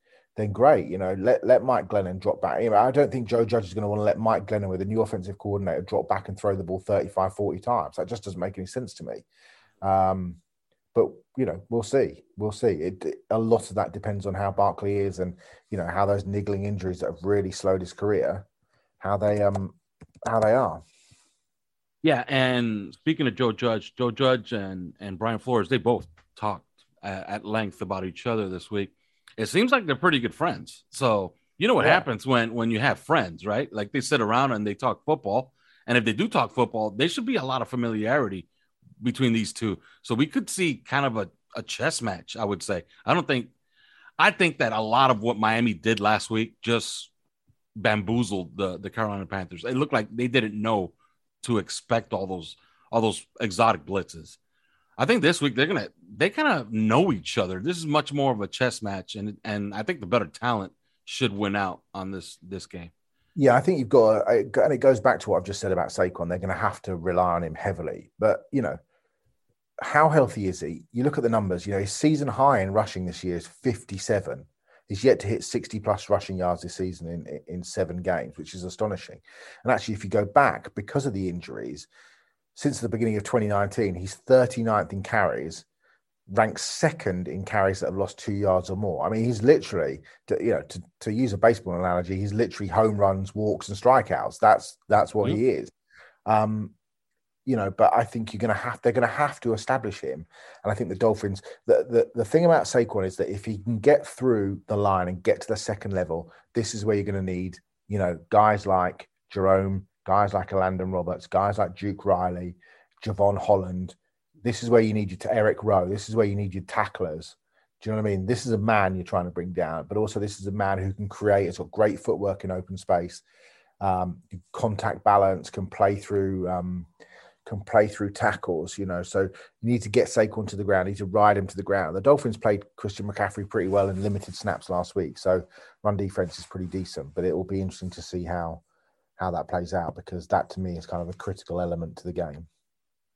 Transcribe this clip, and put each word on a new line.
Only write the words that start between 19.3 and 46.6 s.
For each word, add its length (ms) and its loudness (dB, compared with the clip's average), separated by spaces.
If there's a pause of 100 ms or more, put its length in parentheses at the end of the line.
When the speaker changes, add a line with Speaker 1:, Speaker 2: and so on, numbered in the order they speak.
Speaker 1:
um, 320 0 (520)
how 140 2
they 140 6
are. 280 0 (1200)
Speaker 2:
Yeah, 240 2
and 680 0
speaking 340 0
of 80 -4
Joe 160 2
Judge, 420 -2
Joe 160 0
Judge 420 0
and, 460 -6
and 220 -10
Brian 180 -2
Flores, 300 0
they 100 2
both 300 0 (260)
talked, 320 -6 (380)
uh, 240 -8
at 160 -8
length 360 -4
about 240 -6
each 220 -8
other 220 -2
this 200 -10
week. 220 -4 (460)
It 100 -2
seems 240 2
like 160 2
they're 80 0
pretty 240 2
good 160 -4
friends. 560 -6
So 440 0 (240)
you 100 2
know 60 6
what 120 4
Speaker 1:
Yeah. 60 8
Speaker 2:
happens 340 0
when, 280 2
when 180 0
you 80 0
have 180 2
friends, 480 0
right? 260 -2
Like, 200 -6
they 80 -2
sit 200 0
around 300 2
and 160 -2
they 80 -2
talk 300 -4
football. 480 -2 (340)
And 100 4
if 80 4
they 80 2
do 140 -2
talk 240 0
football, 400 0
there 180 0
should 180 -6
be 100 -2
a 80 -4
lot 180 -2
of 60 -8
familiarity 800 -2 (520)
between 320 2
these 200 0
two. 260 -4 (240)
So 140 -4
we 100 2
could 240 -4
see 240 -2
kind 320 -2
of 100 -2
a, 140 -4 (240)
a 80 -8
chess 400 -4
match, 340 -6
I 80 -4
would 200 -4
say. 200 -4 (220)
I 80 2
don't 140 0
think, 220 -2 (680)
I 140 6
think 260 2
that 140 0
a 80 0
lot 320 6
of 80 0
what 180 0
Miami 340 2
did 280 0
last 300 2
week 320 -2